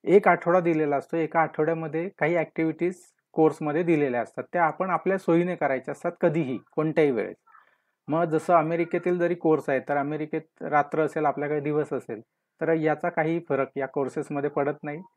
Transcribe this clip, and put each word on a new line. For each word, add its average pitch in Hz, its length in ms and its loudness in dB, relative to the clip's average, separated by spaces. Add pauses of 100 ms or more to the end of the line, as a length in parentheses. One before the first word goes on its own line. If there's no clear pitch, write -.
एक 190 240 6
आठवडा 175 320 4
दिलेला 156 380 0
असतो, 151 200 -4
एका 160 240 0
आठवड्यामध्ये 160 680 -2 (100)
काही 160 160 2
ॲक्टिव्हिटीज 160 600 -2 (380)
कोर्समध्ये 156 500 2
दिलेल्या 147 380 2
असतात, 123 220 -8 (100)
त्या 170 120 2
आपण 185 240 -2
आपल्या 185 280 0
सोयीने 175 380 0
करायच्या 135 360 -2
असतात, 170 200 -6 (100)
कधीही, 147 360 0 (140)
कोणत्याही 156 400 2
वेळेस. 98 240 -4 (720)
मग 160 180 0
जसं 160 300 2
अमेरिकेतील 170 640 0
जरी 170 160 0
कोर्स 156 340 0
आहे, 135 100 2
तर 143 180 -2
अमेरिकेत 151 680 -6
रात्र 147 420 0
असेल, 156 200 -4
आपल्याकडे 147 340 -2
दिवस 147 340 -2
असेल, 117 280 -8 (400)
तर 160 120 0
याचा 156 360 0
काही 165 300 0 (100)
फरक 135 180 0 (100)
या 135 100 -4
कोर्सेसमध्ये 143 640 -4
पडत 147 340 -2
नाही. 147 180 -8 (160)